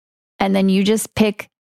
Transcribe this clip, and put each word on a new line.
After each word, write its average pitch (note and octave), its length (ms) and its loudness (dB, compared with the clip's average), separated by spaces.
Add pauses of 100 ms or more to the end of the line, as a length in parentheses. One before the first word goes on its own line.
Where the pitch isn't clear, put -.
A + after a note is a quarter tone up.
(380)
And G3 160 0
then G3 140 2
you F#3+ 160 2
just G#3+ 300 -2
pick G#3+ 340 -2 (220)